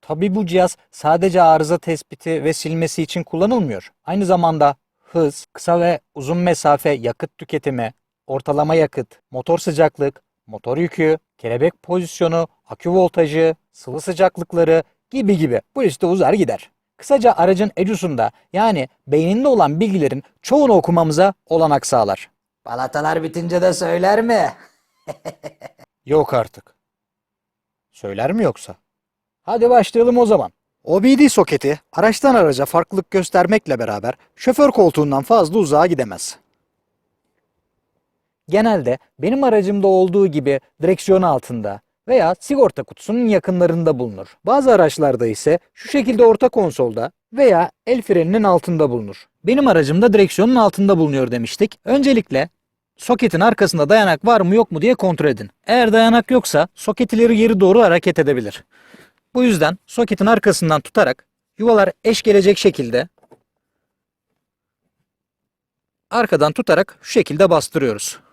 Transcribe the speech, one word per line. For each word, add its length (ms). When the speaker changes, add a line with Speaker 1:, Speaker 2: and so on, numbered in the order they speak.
Speaker 1:
Tabii 340
bu 120
cihaz 300
sadece 520
arıza 360
tespiti 680
ve 80
silmesi 500
için 200
kullanılmıyor. 720
Aynı 220
zamanda 500
hız, 540
kısa 280
ve 200
uzun 220
mesafe 540
yakıt 480
tüketimi, 540
ortalama 480
yakıt, 460
motor 280
sıcaklık, 640
motor 300
yükü, 420
kelebek 440
pozisyonu, 680
akü 240
voltajı, 640
sıvı 280
sıcaklıkları 840
gibi 280
gibi 220
bu 100
liste 220
uzar 260
gider. 380
Kısaca 360
aracın 440
ecus'unda 540
yani 360
beyninde 420
olan 320
bilgilerin 420
çoğunu 300
okumamıza 640
olanak 400
sağlar. 440
Speaker 2:
Balatalar 580
bitince 400
de 100
söyler 500
mi? 300
<laughs> 1000
Speaker 1:
Yok 280
artık. 400
Söyler 420
mi 120
yoksa? 300
Hadi 280
başlayalım 480
o 80
zaman. 260
O 180
B 160
D 100
soketi 520
araçtan 420
araca 300
farklılık 460
göstermekle 680
beraber 360
şoför 340
koltuğundan 520
fazla 360
uzağa 280
gidemez. 520
Genelde 500
benim 260
aracımda 420
olduğu 400
gibi 340
direksiyon 400
altında 580
veya 320
sigorta 420
kutusunun 440
yakınlarında 720
bulunur. 460
Bazı 280
araçlarda 540
ise 320
şu 140
şekilde 360
orta 240
konsolda 640
veya 380
el 160
freninin 400
altında 480
bulunur. 380
Benim 240
aracımda 440
direksiyonun 420
altında 440
bulunuyor 320
demiştik. 540
Öncelikle 640
soketin 440
arkasında 480
dayanak 380
var 140
mı 140
yok 180
mu 100
diye 120
kontrol 340
edin. 220
Eğer 260
dayanak 380
yoksa 440
soket 380
ileri 240
geri 240
doğru 200
hareket 380
edebilir. 460
Bu 100
yüzden 420
soketin 400
arkasından 540
tutarak 460
yuvalar 340
eş 180
gelecek 360
şekilde 500
arkadan 420
tutarak 500
şu 80
şekilde 400
bastırıyoruz. 680